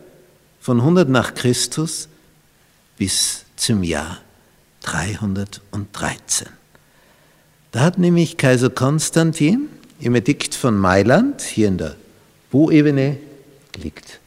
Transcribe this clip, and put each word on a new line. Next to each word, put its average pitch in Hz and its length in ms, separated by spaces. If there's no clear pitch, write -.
von 120 240
hundert 170 260
nach 127 240
Christus - 760
bis - 480
zum 107 260
Jahr 82 380
dreihundertdreizehn. - 1700
Da 117 80
hat 175 180
nämlich 175 400
Kaiser 127 320
Konstantin 160 1000
im 123 140
Edikt - 400
von 113 240
Mailand, 101 640
hier 107 260
in 90 120
der 78 160
Poebene 147 680
liegt - 460